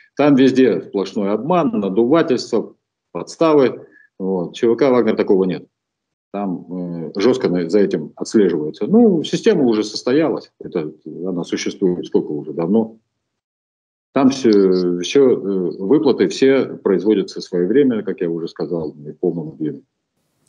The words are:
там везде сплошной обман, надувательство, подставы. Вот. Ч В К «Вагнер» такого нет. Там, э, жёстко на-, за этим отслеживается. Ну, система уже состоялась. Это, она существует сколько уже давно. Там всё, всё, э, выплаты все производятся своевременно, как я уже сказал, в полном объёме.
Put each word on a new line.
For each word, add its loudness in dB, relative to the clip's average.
там 4
везде 4
сплошной -4
обман, -2
надувательство, 0
подставы. 0
Вот. -4
Ч 0
В 2
К 2
«Вагнер» 2
такого 2
нет. -4
Там, -8
э, -10
жёстко 0
на-, -2
за 2
этим -2
отслеживается. 0
Ну, 4
система 0
уже 2
состоялась. -2
Это, -8
она -4
существует -4
сколько -2
уже -10
давно. -2
Там 4
всё, 2
всё, 4
э, 2
выплаты 2
все 2
производятся 0
своевременно, 0
как -8
я -2
уже -6
сказал, -8
в -16
полном -4
объёме. -8